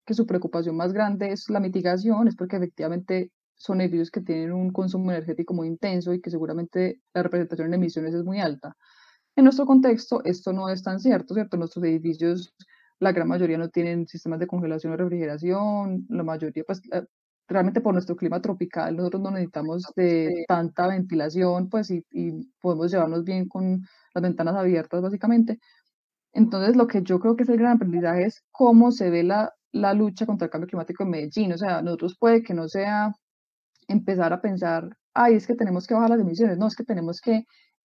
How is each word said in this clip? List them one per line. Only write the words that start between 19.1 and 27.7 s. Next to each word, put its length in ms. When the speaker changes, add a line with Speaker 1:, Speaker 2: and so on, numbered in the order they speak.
Speaker 1:
no 100
necesitamos 520
de 320
Speaker 2:
Sí. 180
Speaker 1:
tanta 400
ventilación, 840
pues, 220
y, 220
y 360
podemos 320
llevarnos 320
bien 240
con 340
las 80
ventanas 320
abiertas, 480
básicamente. 560
Entonces, 440
lo 100
que 160
yo 160
creo 160
que 80
es 60
el 100
gran 180